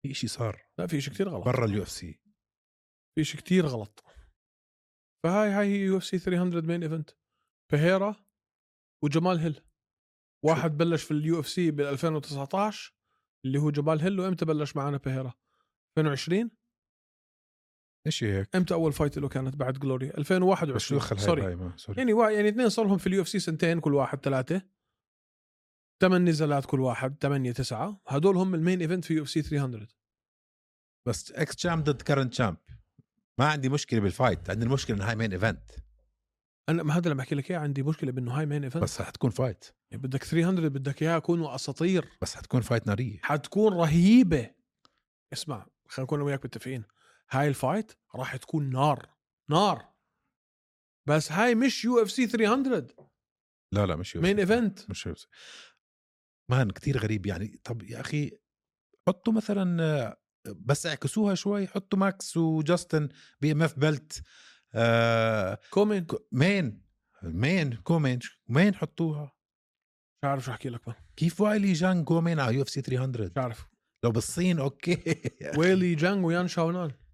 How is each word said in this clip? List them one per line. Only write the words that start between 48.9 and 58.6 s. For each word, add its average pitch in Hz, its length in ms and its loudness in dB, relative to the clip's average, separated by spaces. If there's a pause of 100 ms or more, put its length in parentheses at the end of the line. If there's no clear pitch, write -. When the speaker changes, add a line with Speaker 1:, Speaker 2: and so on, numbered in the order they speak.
Speaker 2:
نار. 170 440 2 (1120)
بس 151 240 2
هاي 226 240 2
مش 240 300 0
يو 240 180 4
اف 196 80 -2
سي 254 160 0
ثري 220 200 2
هندرد. 247 440 0 (840)
Speaker 1:
لا، 101 120 4
لا، 87 100 0
مش 87 200 -10
يو 87 60 -2
اف 175 60 2
سي. 202 60 4
Speaker 2:
مين 208 60 0
إيفنت. 208 500 0
Speaker 1:
مش - 160 -10
يو 92 60 -6
اف - 80 -12
سي. - 80 -20 (1200)
مان، 117 200 2
كتير 135 260 -4
غريب 104 280 -2
يعني. 101 380 -8
طب 117 200 -10
يا 113 180 -14
أخي، - 380 -6 (680)